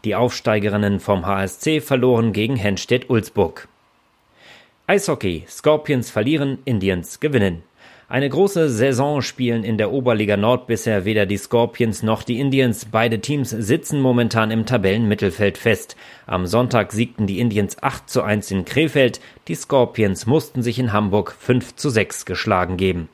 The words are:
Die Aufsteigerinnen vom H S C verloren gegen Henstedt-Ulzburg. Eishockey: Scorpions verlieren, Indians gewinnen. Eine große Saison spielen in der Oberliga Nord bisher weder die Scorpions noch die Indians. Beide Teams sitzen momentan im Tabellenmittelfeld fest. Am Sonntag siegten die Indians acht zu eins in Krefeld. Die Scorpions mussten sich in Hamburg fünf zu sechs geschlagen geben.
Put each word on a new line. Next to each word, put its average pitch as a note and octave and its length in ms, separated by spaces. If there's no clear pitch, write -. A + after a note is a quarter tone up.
Die G2 120
Aufsteigerinnen G#2 800
vom F#2+ 260
H G2 200
S - 160
C D#3 200
verloren A#2+ 520
gegen A2+ 240
Henstedt-Ulzburg. G2+ 1120
Eishockey: C3 600
Scorpions D3 640
verlieren, C#3 540
Indians F#2+ 560
gewinnen. G2+ 420
Eine C3+ 200
große E3 420
Saison C3+ 500
spielen A#2 440
in A2 140
der G#2 120
Oberliga A2 460
Nord B2 320
bisher G#2+ 360
weder G#2+ 220
die G2 120
Scorpions A#2 680
noch A2 180
die A#2 160
Indians. C3 460
Beide A2 360
Teams C#3+ 300
sitzen C3 500
momentan A#2 520
im A2+ 120
Tabellenmittelfeld G2+ 960
fest. - 380
Am F2+ 220
Sonntag A#2 460
siegten A2 340
die G2 140
Indians G#2 420
acht - 260
zu - 140
eins G#2 300
in F#2+ 120
Krefeld. C#3 560
Die E3 80
Scorpions A2+ 680
mussten B2+ 380
sich A#2 160
in A#2+ 140
Hamburg G#2 440
fünf - 380
zu - 160
sechs G#2+ 340
geschlagen F#2 520
geben. F2 380